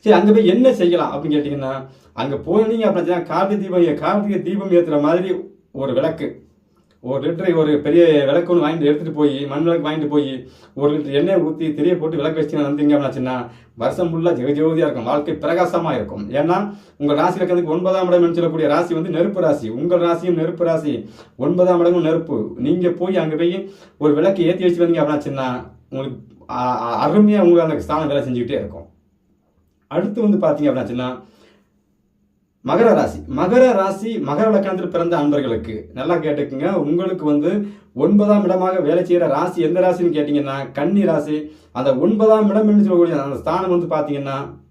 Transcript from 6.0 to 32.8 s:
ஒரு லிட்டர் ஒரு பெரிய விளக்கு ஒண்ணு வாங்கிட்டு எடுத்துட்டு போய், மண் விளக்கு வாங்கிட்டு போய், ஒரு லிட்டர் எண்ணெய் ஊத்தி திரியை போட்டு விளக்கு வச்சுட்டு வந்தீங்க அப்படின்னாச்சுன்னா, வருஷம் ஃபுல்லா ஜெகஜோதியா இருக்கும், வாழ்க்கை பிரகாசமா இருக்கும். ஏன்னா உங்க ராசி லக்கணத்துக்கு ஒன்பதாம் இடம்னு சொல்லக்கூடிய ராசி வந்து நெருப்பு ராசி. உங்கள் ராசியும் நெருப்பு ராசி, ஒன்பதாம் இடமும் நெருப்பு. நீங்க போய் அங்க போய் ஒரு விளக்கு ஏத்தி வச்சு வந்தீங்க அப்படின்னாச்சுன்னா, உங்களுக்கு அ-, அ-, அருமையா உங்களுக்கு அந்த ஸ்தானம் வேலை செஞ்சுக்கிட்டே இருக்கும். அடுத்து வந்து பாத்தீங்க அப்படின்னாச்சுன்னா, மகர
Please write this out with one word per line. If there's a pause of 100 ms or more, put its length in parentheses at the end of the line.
ஒரு
லிட்டர்
ஒரு (120)
பெரிய (260)
விளக்கு
ஒண்ணு
வாங்கிட்டு
எடுத்துட்டு
போய், (140)
மண்
விளக்கு
வாங்கிட்டு
போய், (540)
ஒரு
லிட்டர்
எண்ணெய்
ஊத்தி (100)
திரியை
போட்டு
விளக்கு
வச்சுட்டு
வந்தீங்க
அப்படின்னாச்சுன்னா, (460)
வருஷம்
ஃபுல்லா
ஜெகஜோதியா
இருக்கும்,
வாழ்க்கை (100)
பிரகாசமா
இருக்கும். (160)
ஏன்னா (420)
உங்க
ராசி
லக்கணத்துக்கு
ஒன்பதாம்
இடம்னு
சொல்லக்கூடிய
ராசி
வந்து
நெருப்பு
ராசி. (100)
உங்கள்
ராசியும்
நெருப்பு
ராசி, (440)
ஒன்பதாம்
இடமும்
நெருப்பு. (280)
நீங்க
போய்
அங்க
போய் (440)
ஒரு
விளக்கு
ஏத்தி
வச்சு
வந்தீங்க
அப்படின்னாச்சுன்னா, (440)
உங்களுக்கு (340)
அ-,
அ-,
அருமையா
உங்களுக்கு
அந்த
ஸ்தானம்
வேலை
செஞ்சுக்கிட்டே
இருக்கும். (1040)
அடுத்து
வந்து
பாத்தீங்க
அப்படின்னாச்சுன்னா, (1500)
மகர